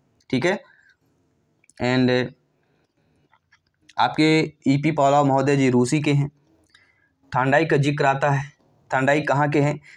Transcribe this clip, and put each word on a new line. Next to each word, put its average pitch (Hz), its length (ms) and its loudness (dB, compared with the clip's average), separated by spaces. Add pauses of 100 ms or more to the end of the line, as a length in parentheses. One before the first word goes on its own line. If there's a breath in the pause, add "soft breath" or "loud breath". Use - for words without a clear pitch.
(300)
ठीक 131 160 -2
है। 196 300 -6 (1080 soft breath)
And 123 520 0 (1600)
आपके 156 560 0 (140)
ईपी 143 240 0
पावलोव 143 340 2
महोदय 135 300 2
जी 135 140 2
रूसी 123 300 0
के 147 140 -2
हैं। 143 180 -2 (1040 soft breath)
थॉर्नडाइक 139 340 0
का 156 80 0
जिक्र 143 280 -2
आता 139 240 0
है, 139 260 -6 (380)
थॉर्नडाइक 139 340 0
कहाँ 147 220 0
के 151 100 0
हैं? 147 200 -2 (180 loud breath)